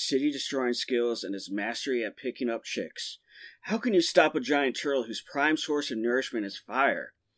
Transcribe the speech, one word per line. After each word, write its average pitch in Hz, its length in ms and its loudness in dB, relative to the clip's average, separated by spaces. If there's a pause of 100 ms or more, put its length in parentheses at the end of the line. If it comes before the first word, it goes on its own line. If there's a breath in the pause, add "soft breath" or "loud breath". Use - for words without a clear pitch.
city-destroying 135 680 0
skills 120 500 0
and 98 100 -6
his 95 180 -8
mastery 113 520 -2
at 101 120 -6
picking 123 340 -4
up 117 140 -4
chicks. - 540 -8 (440 loud breath)
How - 160 -2
can 220 160 0
you 175 80 8
stop - 340 4
a 151 40 2
giant 135 420 2
turtle 139 220 0
whose 110 180 -8
prime 151 360 2
source 147 340 -2
of 117 60 -2
nourishment 120 480 0
is 98 120 -8
fire? 104 560 0 (240)